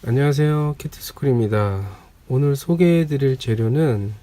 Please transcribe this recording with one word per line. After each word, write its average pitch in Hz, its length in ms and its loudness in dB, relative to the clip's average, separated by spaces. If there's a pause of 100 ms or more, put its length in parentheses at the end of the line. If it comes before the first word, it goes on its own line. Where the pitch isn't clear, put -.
안녕하세요, 147 680 0
키트스쿨입니다. 107 1040 -2 (460)
오늘 139 280 0
소개해드릴 156 800 2
재료는 113 720 0 (100)